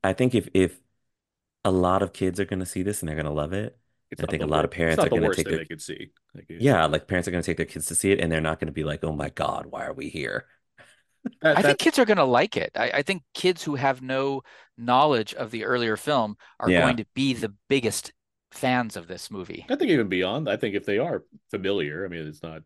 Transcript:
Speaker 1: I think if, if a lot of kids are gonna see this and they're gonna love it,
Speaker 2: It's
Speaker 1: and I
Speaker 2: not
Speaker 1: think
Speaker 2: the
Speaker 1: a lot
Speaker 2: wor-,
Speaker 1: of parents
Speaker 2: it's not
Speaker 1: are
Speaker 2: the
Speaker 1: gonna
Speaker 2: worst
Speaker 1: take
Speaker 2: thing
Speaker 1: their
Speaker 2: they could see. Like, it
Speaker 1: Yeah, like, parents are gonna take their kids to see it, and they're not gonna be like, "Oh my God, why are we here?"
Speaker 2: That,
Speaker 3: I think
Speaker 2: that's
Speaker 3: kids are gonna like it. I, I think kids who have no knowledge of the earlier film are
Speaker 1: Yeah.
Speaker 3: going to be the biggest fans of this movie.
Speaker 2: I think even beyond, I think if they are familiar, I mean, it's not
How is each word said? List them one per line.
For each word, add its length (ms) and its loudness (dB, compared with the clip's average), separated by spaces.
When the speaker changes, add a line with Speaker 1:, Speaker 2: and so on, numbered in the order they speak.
Speaker 1:
I 100 4
think 200 2
if, 200 2
if 260 4
a 80 4
lot 300 4
of 120 -4
kids 260 -2
are 60 0
gonna 200 -4
see 160 -6
this 200 -4
and 60 -6
they're 80 -6
gonna 160 -4
love 220 -2
it, 240 -6
Speaker 2:
It's 100 -12
Speaker 1:
and 60 -4
I 20 -8
Speaker 2:
not 20 -6
Speaker 1:
think 120 -2
Speaker 2:
the 20 -2
Speaker 1:
a 20 -2
lot 180 2
Speaker 2:
wor-, 20 0
Speaker 1:
of 60 -2
parents 240 0
Speaker 2:
it's 60 4
not 60 2
Speaker 1:
are 20 2
Speaker 2:
the 60 2
Speaker 1:
gonna 140 2
Speaker 2:
worst 140 0
Speaker 1:
take 20 -4
Speaker 2:
thing 80 -2
Speaker 1:
their 60 -4
Speaker 2:
they 60 -10
could 160 -14
see. 300 -12
Like, 160 -20
it 160 -2
Speaker 1:
Yeah, 200 6
like, 220 -2
parents 200 0
are 40 -4
gonna 120 0
take 140 -2
their 80 -2
kids 200 -10
to 100 -6
see 160 4
it, 80 4
and 120 0
they're 100 0
not 180 -2
gonna 120 -6
be 120 -6
like, 200 -4
"Oh 100 -2
my 160 -6
God, 360 -4
why 200 -10
are 80 -8
we 160 -10
here?" 380 -6
Speaker 2:
That, 180 6
Speaker 3:
I 20 2
think 160 6
Speaker 2:
that's 0 -
Speaker 3:
kids 200 2
are 60 8
gonna 200 4
like 320 4
it. 180 -2
I, 160 0
I 120 0
think 200 -4
kids 300 0
who 120 -4
have 260 0
no 400 -2
knowledge 580 2
of 160 -8
the 140 -6
earlier 320 0
film 400 0
are 120 0
Speaker 1:
Yeah. 0 -
Speaker 3:
going 280 4
to 160 -8
be 200 0
the 200 -6
biggest 440 0
fans 460 -2
of 120 -12
this 220 -12
movie. 380 -10
Speaker 2:
I 80 0
think 140 0
even 180 4
beyond, 400 0
I 80 0
think 180 -4
if 100 -2
they 140 0
are 260 -2
familiar, 540 -2
I 40 -8
mean, 180 -8
it's 160 -14
not 240 -14